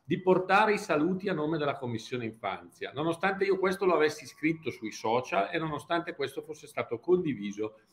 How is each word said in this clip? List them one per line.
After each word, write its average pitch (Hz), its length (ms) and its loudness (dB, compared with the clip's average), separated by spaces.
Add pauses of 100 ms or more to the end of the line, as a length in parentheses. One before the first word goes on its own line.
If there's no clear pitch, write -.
di 180 180 -2
portare 190 520 6
i 202 60 0
saluti 185 500 0
a 185 40 0
nome 156 260 0
della 143 180 0
Commissione 120 480 -6
Infanzia, 95 680 -8
nonostante 190 500 -2
io 190 160 2
questo 190 260 0
lo 185 80 6
avessi 151 320 2
scritto 156 460 -4
sui 110 200 -8
social 123 600 0
e 170 80 -2
nonostante 160 560 -4
questo 139 260 -4
fosse 151 240 -14
stato 117 340 -6
condiviso 107 840 0 (120)